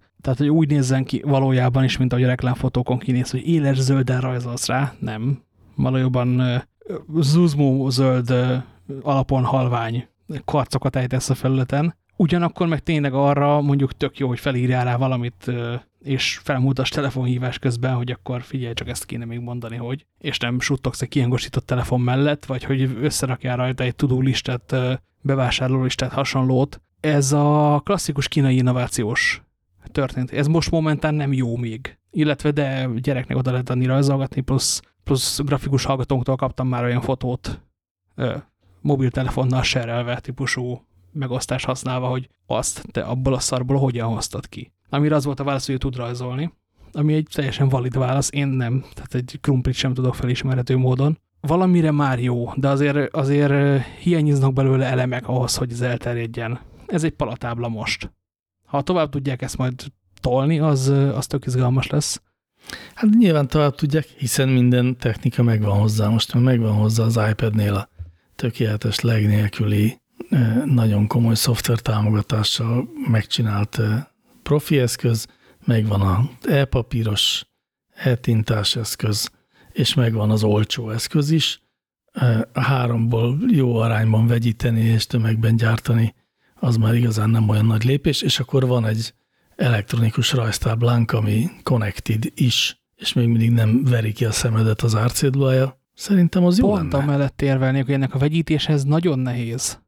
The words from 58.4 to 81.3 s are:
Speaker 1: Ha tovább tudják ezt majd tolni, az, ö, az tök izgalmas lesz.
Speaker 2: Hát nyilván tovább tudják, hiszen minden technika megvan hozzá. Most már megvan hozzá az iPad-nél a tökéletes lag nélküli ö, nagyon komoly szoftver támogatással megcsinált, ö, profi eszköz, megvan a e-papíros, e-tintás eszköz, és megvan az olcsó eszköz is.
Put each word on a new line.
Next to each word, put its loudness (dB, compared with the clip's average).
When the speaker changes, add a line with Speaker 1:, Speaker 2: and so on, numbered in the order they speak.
Speaker 1:
Ha -2
tovább 0
tudják -4
ezt -8
majd -4
tolni, 2
az, 2
ö, 2
az -4
tök -4
izgalmas 0
lesz. -2
Speaker 2:
Hát 2
nyilván 6
tovább 2
tudják, 0
hiszen -2
minden 4
technika 0
megvan 2
hozzá. 2
Most 0
már 4
megvan 2
hozzá 2
az 2
iPad-nél 0
a -4
tökéletes -2
lag 2
nélküli 0
ö, 2
nagyon 2
komoly 2
szoftver 0
támogatással 0
megcsinált, 0
ö, 0
profi 0
eszköz, 0
megvan 2
a 2
e-papíros, 0
e-tintás 0
eszköz, -4
és 0
megvan 2
az 2
olcsó 0
eszköz -2
is. 0